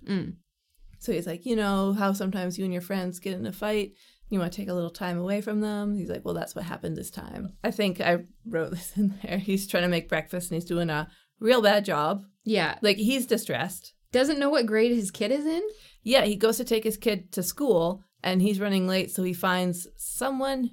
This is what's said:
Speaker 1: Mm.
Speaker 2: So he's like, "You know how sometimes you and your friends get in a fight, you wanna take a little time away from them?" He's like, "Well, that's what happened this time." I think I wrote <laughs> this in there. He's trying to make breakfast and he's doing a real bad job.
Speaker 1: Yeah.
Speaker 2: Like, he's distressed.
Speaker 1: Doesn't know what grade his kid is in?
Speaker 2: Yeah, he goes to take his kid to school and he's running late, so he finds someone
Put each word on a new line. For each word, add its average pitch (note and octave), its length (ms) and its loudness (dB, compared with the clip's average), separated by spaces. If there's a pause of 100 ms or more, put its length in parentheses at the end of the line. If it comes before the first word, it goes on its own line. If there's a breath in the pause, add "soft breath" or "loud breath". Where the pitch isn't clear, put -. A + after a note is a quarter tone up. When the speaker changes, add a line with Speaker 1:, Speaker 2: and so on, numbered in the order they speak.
Speaker 1:
Mm. E3+ 300 -4 (640)
Speaker 2:
So - 120 -4
he's E3+ 140 -4
like, F3 200 -8
"You A#3+ 100 0
know G3 380 2
how G3+ 180 2
sometimes F#3+ 460 -4
you F#3+ 60 -4
and F#3 80 -2
your F3+ 100 -4
friends F3+ 360 -6
get F#3+ 160 -8
in F#3+ 120 -6
a F#3+ 60 -6
fight, G#3+ 400 -4 (360 soft breath)
you G3 100 -2
wanna F3 120 -2
take G3 180 -8
a F3+ 60 -4
little E3+ 160 -2
time F3 280 -6
away F#3+ 220 -2
from G#3+ 200 -2
them?" G#3 360 -2
He's F#3+ 140 -4
like, - 140 -8
"Well, E3+ 100 -4
that's - 220 -6
what - 80 -6
happened E3 320 -6
this - 160 -10
time." - 400 -10 (100)
I G#3+ 80 0
think G#3 300 0
I F3 240 2 (200)
wrote E3 260 -4
<laughs> - 20 -6
this - 240 -10
in G3+ 260 2
there. - 160 -4
He's G3 300 0
trying F3+ 160 0
to F3+ 40 2
make E3+ 200 0
breakfast E3 420 -2
and E3 60 -2
he's E3 120 -4
doing E3+ 220 0
a D3+ 180 -4 (320 soft breath)
real A#3 220 6
bad G3+ 220 6
job. E3+ 400 0 (200)
Speaker 1:
Yeah. E3 380 0
Speaker 2:
Like, G#3 160 4
he's B3+ 280 2
distressed. E3+ 680 -2 (160)
Speaker 1:
Doesn't C#4 300 4
know C#4 100 4
what C#4 160 4
grade A3 260 6
his G#3+ 200 2
kid G#3+ 200 -2
is D4 140 2
in? E4 160 0 (420 loud breath)
Speaker 2:
Yeah, A#3+ 200 6
he G#3 120 2
goes A3 220 4
to B3+ 60 -4
take A3+ 200 0
his A3 120 0
kid G#3 360 -2
to F#3 100 -2
school F3+ 640 2 (180)
and F#3 180 2
he's G3 200 4
running G3 260 2
late, F#3 240 0
so - 140 -4
he F3+ 100 0
finds F3+ 520 0 (100)
someone C4 760 -4